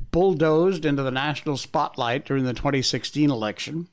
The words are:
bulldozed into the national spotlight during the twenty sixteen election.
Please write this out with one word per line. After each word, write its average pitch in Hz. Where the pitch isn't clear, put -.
bulldozed 165
into 139
the 131
national 143
spotlight 131
during 135
the 127
twenty 135
sixteen 147
election. 123